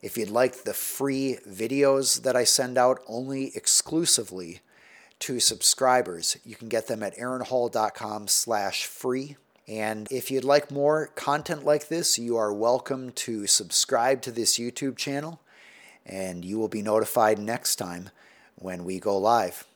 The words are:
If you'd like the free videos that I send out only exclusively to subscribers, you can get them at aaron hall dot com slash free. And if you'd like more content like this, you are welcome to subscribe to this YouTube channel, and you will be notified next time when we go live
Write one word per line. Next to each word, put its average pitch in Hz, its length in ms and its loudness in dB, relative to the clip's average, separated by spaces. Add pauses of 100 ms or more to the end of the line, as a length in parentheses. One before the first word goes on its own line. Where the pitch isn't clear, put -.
If 101 160 -8
you'd 104 120 -2
like 123 340 2
the 104 100 -4
free 135 640 -2 (100)
videos 131 720 2
that 127 140 2
I 123 60 4
send 123 340 2
out 127 300 6
only 135 500 -6
exclusively 95 1040 0 (600)
to 123 200 -4
subscribers, 113 1040 2
you 113 100 -16
can 117 140 -14
get 113 200 -2
them 110 140 -2
at 101 140 -4
aaron 127 240 -6
hall 123 280 0
dot 110 260 0
com 107 340 -8
slash 104 560 0
free. 135 520 -4 (300)
And 107 440 -4
if 131 200 -4
you'd 131 140 0
like 143 260 4
more 143 440 2
content 151 500 -2
like 147 240 2
this, 165 300 0
you 117 180 -2
are 107 160 2
welcome 120 600 0
to 110 340 -6
subscribe 123 760 2
to 123 100 -8
this 113 260 0
YouTube 120 380 -6
channel, 147 440 -6 (640)
and 92 400 -8
you 101 140 -4
will 107 100 0
be 107 140 -6
notified 110 560 4
next 110 380 -2
time 90 340 -8 (460)
when 90 280 -8
we 92 160 -6
go 101 160 0
live 101 480 2 (120)